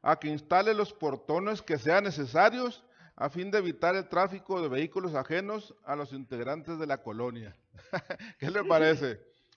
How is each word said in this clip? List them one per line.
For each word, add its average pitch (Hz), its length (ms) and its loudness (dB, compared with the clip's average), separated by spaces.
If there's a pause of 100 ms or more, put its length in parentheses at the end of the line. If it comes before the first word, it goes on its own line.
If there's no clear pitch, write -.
(100)
a 160 80 4
que 151 100 -6
instale 180 440 2
los 214 220 -2
portones 160 680 -4
que 156 160 -2
sean 160 280 2
necesarios 180 760 2 (320)
a - 140 -2
fin 180 220 -6
de 214 80 2
evitar 175 360 0
el 190 140 -4
tráfico 185 540 0
de 156 60 -2
vehículos 165 460 -2
ajenos 196 600 -4 (100)
a 139 120 -4
los 135 180 -8
integrantes 139 640 -6
de 156 80 -4
la 135 160 -2
colonia. 113 520 -8 (380)
<laughs> 190 460 -8
¿Qué 139 120 -4
le 202 140 0
parece? 156 560 4 (360)